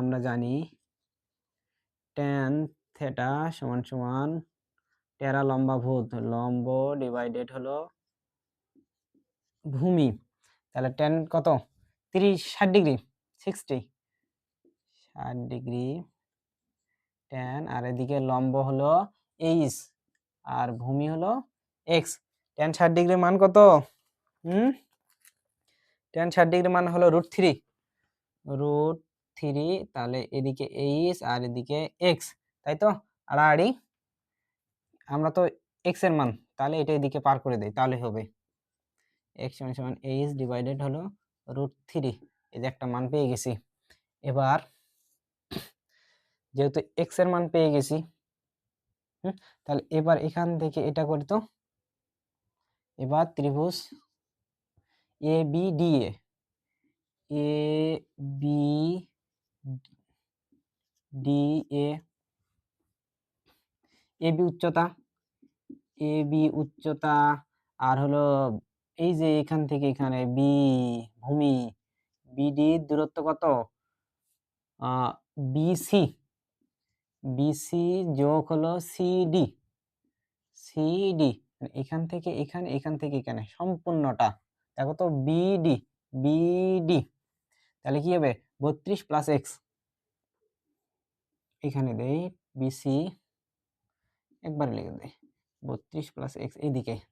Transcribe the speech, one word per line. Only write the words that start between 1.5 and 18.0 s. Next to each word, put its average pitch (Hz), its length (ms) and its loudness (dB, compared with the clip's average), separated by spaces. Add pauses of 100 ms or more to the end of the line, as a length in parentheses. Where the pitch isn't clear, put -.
ট্যান 139 360 0 (440)
theta 131 340 -4 (260)
সমান 123 320 -6
সমান 131 400 -4 (920)
টেরা 139 300 0
লম্বা 131 340 0
ভূত, 127 240 -2 (240)
লম্ব 120 340 -2 (340)
ডিভাইডেড 120 540 -6
হলো 131 220 -8 (1900)
ভূমি। 156 440 2 (640)
তাহলে 131 240 -4
ট্যান 151 160 2 (200)
কত? 165 140 2 (640)
ত্রিশ, 190 260 4 (140)
ষাট 202 220 2
ডিগ্রি, 151 200 4 (440)
সিক্সটি, 196 380 -8 (1200)
ষাট 127 360 -12 (160)
ডিগ্রি 123 340 -6 (1500)
ট্যান, 131 280 -8 (140)
আর 123 160 -4
এদিকে 127 260 -2 (140)